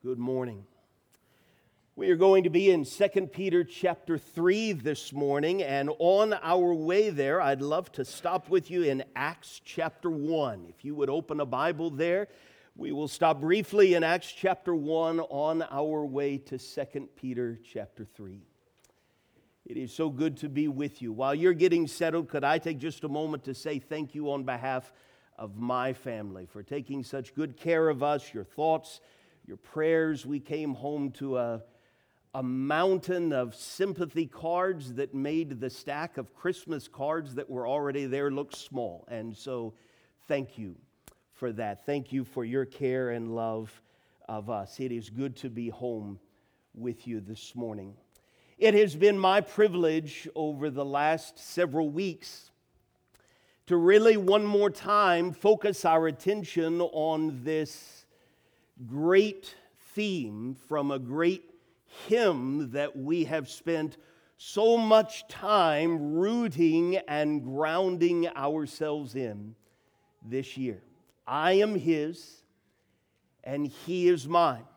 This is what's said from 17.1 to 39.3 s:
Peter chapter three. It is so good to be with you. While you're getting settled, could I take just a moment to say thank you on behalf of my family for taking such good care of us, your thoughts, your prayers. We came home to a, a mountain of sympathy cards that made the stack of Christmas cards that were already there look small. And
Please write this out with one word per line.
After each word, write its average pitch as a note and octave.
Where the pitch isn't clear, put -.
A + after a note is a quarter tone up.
Peter A#2+
chapter G#2+
three. G2
It A#2
is B2+
so D#3+
good C#3+
to D3+
be D3
with C3+
you. A#2
While C3
you're F3
getting E3+
settled, E3
could C#3+
I D#3
take D#3+
just D3
a D#3
moment D3+
to C3+
say C#3+
thank D3+
you D3
on C#3
behalf C3
of G#2
my B2+
family G#2
for G#2
taking C#3
such C3
good C#3+
care D#3+
of C#3+
us, D3
your G#2
thoughts, D#3+
your G2
prayers. D#3
We C#3+
came D3+
home C#3+
to C3+
a, A#2
a C3+
mountain D#3+
of B2
sympathy E3+
cards E3+
that C3
made C#3+
the B2
stack D3
of A#2
Christmas E3
cards D3
that C#3
were B2
already C#3+
there C#3
look C3+
small. G2+
And A2+